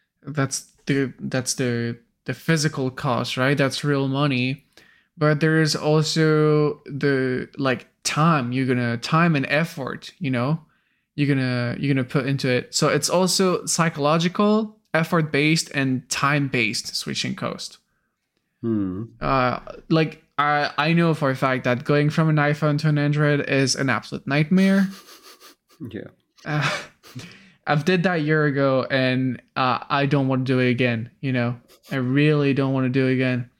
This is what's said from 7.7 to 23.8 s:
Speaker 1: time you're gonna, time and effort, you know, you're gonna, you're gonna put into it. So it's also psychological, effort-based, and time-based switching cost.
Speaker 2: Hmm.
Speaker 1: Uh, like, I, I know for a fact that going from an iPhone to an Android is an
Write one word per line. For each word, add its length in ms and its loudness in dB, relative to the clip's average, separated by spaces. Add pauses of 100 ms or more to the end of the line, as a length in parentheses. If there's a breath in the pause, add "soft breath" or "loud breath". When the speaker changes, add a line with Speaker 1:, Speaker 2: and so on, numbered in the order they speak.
Speaker 1:
time 480 0
you're 160 -2
gonna, 300 0
time 380 2
and 120 0
effort, 720 -4
you 100 -4
know, 300 -2 (560)
you're 180 0
gonna, 460 -2
you're 140 0
gonna 140 0
put 180 -2
into 240 -2
it. 260 -2
So 140 2
it's 200 0
also 560 2
psychological, 1120 0 (160)
effort-based, 800 0
and 360 -2
time-based 840 -2
switching 400 -6
cost. 420 -10 (840)
Speaker 2:
Hmm. 420 -2 (180)
Speaker 1:
Uh, 380 0 (300)
like, 320 0 (160)
I, 400 0
I 160 0
know 200 4
for 160 0
a 60 0
fact 280 0
that 220 0
going 240 2
from 180 2
an 80 2
iPhone 440 0
to 100 0
an 80 2
Android 520 2
is 260 2
an 140 0